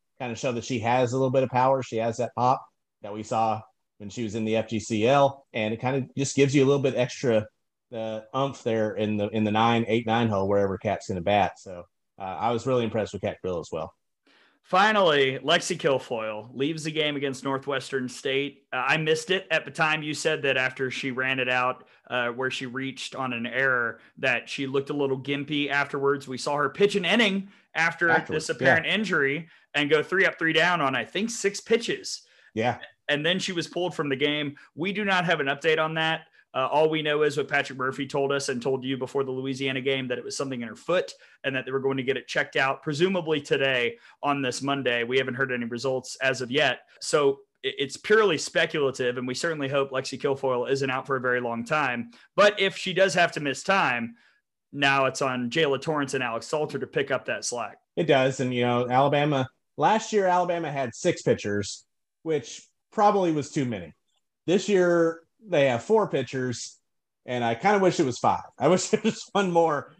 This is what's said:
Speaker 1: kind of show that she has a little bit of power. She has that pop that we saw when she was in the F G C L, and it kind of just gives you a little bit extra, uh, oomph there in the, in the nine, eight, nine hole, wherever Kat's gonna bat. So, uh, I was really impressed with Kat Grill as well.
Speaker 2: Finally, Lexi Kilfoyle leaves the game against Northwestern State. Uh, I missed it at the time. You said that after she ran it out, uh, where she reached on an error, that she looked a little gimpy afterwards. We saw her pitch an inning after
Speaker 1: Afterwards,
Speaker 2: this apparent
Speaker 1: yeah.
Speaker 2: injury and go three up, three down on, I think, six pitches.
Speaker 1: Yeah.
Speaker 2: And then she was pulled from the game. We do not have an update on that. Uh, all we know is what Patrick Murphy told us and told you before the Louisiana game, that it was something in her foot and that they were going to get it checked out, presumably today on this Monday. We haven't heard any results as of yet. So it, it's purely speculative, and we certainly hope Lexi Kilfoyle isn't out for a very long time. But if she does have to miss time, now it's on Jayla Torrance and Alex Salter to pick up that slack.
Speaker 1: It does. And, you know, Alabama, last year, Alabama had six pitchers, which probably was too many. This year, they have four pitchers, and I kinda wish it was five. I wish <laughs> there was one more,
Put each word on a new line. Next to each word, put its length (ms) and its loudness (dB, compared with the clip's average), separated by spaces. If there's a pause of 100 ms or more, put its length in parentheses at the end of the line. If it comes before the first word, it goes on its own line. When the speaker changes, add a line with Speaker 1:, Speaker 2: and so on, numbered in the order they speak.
(200)
Speaker 1:
kind 120 -6
of 60 -8
show 140 -4
that 120 -4
she 160 -4
has 320 2
a 40 -4
little 160 0
bit 120 4
of 60 -2
power. 320 4
She 160 -6
has 200 -2
that 180 -4
pop 280 2 (380)
that 120 -12
we 100 -8
saw 380 0 (360)
when 120 -14
she 140 -8
was 120 -6
in 100 -2
the 120 0
F 120 -2
G 100 -2
C 280 0
L, 460 4
and 200 -2
it 80 -8
kind 140 -2
of 200 -6
just 200 -4
gives 180 6
you 100 6
a 40 6
little 140 4
bit 140 0
extra, 520 0 (440)
uh, 300 -8 (140)
oomph 280 -2
there 320 0
in 220 0
the, 120 0
in 140 0
the 80 2
nine, 360 4
eight, 180 0
nine 240 2
hole, 180 0
wherever 300 2
Kat's 300 -4
gonna 140 -4
bat. 360 2
So, 260 -16 (360)
uh, 20 -12
I 300 -4
was 160 -4
really 160 2
impressed 300 -4
with 100 -8
Kat 180 -4
Grill 180 -4
as 120 -12
well. 220 -8 (680)
Speaker 2:
Finally, 840 4
Lexi 340 0
Kilfoyle 760 -2
leaves 300 -4
the 80 -6
game 260 -2
against 260 -6
Northwestern 640 -4
State. 640 -6
Uh, 160 -4
I 100 4
missed 320 0
it 220 0
at 140 0
the 60 -14
time. 320 0
You 100 -4
said 300 -2
that 140 2
after 320 -2
she 220 -6
ran 280 -2
it 100 0
out, 360 0 (240)
uh, 200 0
where 220 -4
she 160 -8
reached 480 -10
on 180 -4
an 120 -6
error, 540 0 (200)
that 280 -2
she 200 -6
looked 240 -2
a 20 -4
little 260 0
gimpy 500 -4
afterwards. 580 0
We 100 -8
saw 180 -2
her 140 0
pitch 260 2
an 80 0
inning 460 2 (260)
after 340 0
Speaker 1:
Afterwards, 380 0
Speaker 2:
this 80 -2
apparent 300 4
Speaker 1:
yeah. 80 0
Speaker 2:
injury 560 0 (240)
and 160 2
go 140 4
three 220 2
up, 120 0
three 160 0
down 260 4
on, 160 2
I 80 0
think, 280 -4
six 280 -4
pitches. 600 -2 (320)
Speaker 1:
Yeah. 240 0 (320)
Speaker 2:
And 160 0
then 140 0
she 120 -6
was 160 -4
pulled 280 -4
from 120 -4
the 80 0
game. 400 -2 (200)
We 180 -4
do 100 -4
not 220 0
have 140 2
an 80 0
update 320 0
on 160 0
that. 320 -2 (280)
Uh, 160 0
all 160 4
we 140 0
know 220 2
is 120 2
what 120 -2
Patrick 320 -2
Murphy 260 -4
told 260 -2
us 180 -2
and 120 -2
told 220 -2
you 120 -2
before 280 -2
the 80 -4
Louisiana 500 -4
game, 260 -2
that 120 -4
it 40 -12
was 140 -10
something 240 -6
in 60 -8
her 80 -12
foot 360 -2 (320)
and 120 -2
that 100 -4
they 60 -8
were 80 0
going 180 0
to 60 -4
get 120 0
it 120 -10
checked 280 -2
out, 280 0
presumably 580 0
today 560 0 (240)
on 220 0
this 180 -4
Monday. 420 0
We 140 0
haven't 160 0
heard 180 -2
any 140 -4
results 560 -4
as 200 0
of 100 -8
yet. 300 0 (200)
So 380 2 (240)
it, 160 -2
it's 180 -4
purely 400 4
speculative, 800 0
and 100 -6
we 60 -4
certainly 340 -4
hope 220 0
Lexi 320 -6
Kilfoyle 480 -2
isn't 220 0
out 160 -4
for 80 0
a 40 -2
very 220 0
long 240 -4
time. 460 -2 (240)
But 240 6
if 180 0
she 160 -6
does 220 4
have 160 4
to 80 -8
miss 240 -4
time, 500 0 (580)
now 340 4
it's 180 0
on 260 0
Jayla 320 2
Torrance 320 -2
and 100 -2
Alex 220 -4
Salter 320 -4
to 80 -4
pick 240 -2
up 160 -2
that 200 -6
slack. 320 -6 (180)
Speaker 1:
It 100 0
does. 360 4
And, 120 -2
you 100 2
know, 240 2
Alabama, 600 2 (260)
last 380 2
year, 140 4
Alabama 440 0
had 220 -4
six 300 -2
pitchers, 600 -2 (380)
which 400 -4 (300)
probably 400 4
was 180 -2
too 160 -2
many. 300 -8 (500)
This 240 2
year, 520 4 (240)
they 220 4
have 160 0
four 240 4
pitchers, 720 -4 (460)
and 180 -4
I 100 2
kinda 240 4
wish 220 4
it 60 6
was 120 -2
five. 260 2 (140)
I 120 4
wish 180 2
<laughs> 20 -8
there 140 0
was 300 -2
one 180 2
more, 480 2